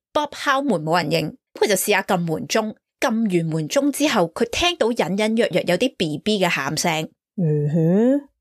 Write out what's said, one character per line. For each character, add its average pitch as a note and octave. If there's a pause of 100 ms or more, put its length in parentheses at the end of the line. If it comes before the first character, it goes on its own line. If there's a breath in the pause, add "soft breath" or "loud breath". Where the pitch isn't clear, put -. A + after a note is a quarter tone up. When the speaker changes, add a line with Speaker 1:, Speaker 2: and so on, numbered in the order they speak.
(140)
Speaker 1:
Bob D4
敲 C#4
門 G#3+
冇 D#3
人 -
應， D#3+ (220)
佢 G4+
就 G3+
試 G3+
下 F#3+
撳 G3+
門 D#3+
鐘， A3 (260)
撳 A3
完 E3
門 D#3+
鐘 C#4
之 C#4+
後， G3+
佢 -
聽 F4
到 A3
隱 A3+
隱 A3
約 A3+
約 E3+
有 F3
啲 -
B D3+
B G#3
嘅 F3
喊 C#3+
聲。 D#3+ (260)
Speaker 2:
嗯 D3+
哼， G#3 (120)